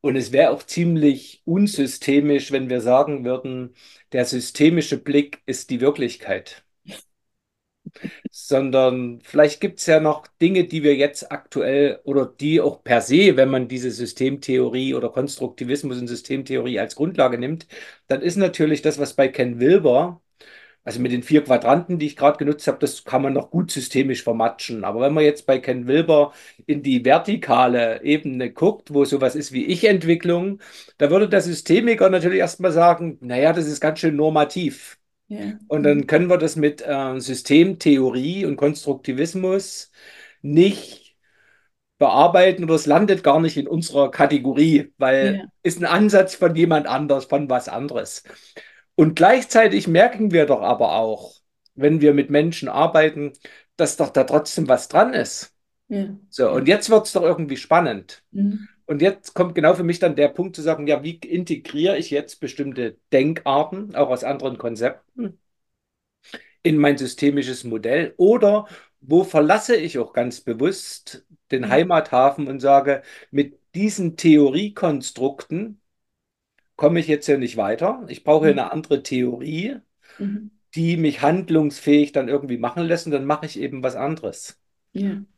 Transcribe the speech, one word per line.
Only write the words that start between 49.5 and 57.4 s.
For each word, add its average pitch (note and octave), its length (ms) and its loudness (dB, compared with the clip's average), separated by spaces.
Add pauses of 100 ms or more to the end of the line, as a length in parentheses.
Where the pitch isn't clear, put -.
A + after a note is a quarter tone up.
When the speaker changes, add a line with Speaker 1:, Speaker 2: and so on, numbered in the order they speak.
Speaker 1:
merken G#3 420 4
wir D#3+ 160 4
doch B2+ 160 2
aber G2+ 340 0
auch, A2 380 -6 (400)
wenn D3 260 2
wir D3 140 6
mit C#3+ 160 0
Menschen D3+ 380 0
arbeiten, D#3 640 0 (440)
dass D3+ 200 0
doch C#3 140 -2
da C3+ 140 2
trotzdem D3 440 -2
was B2+ 200 2
dran A#3 260 2
ist. - 380 -6 (360)
Speaker 2:
Ja. G3 180 -4 (240)
Speaker 1:
So, B2 200 0
und C3+ 180 0
jetzt G#3 220 2
wird's G#3+ 220 4
doch F3+ 100 0
irgendwie D#3 340 -2